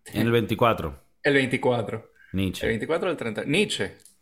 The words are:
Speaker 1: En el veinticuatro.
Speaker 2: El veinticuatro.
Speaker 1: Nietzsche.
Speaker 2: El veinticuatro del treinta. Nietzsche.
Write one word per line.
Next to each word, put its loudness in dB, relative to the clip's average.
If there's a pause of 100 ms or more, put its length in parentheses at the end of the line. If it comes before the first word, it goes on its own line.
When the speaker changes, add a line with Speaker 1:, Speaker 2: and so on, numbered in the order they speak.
Speaker 1:
En 0
el 4
veinticuatro. 2 (180)
Speaker 2:
El 4
veinticuatro. 0 (240)
Speaker 1:
Nietzsche. -2
Speaker 2:
El 2
veinticuatro -2
del -2
treinta. -4
Nietzsche. 0 (380)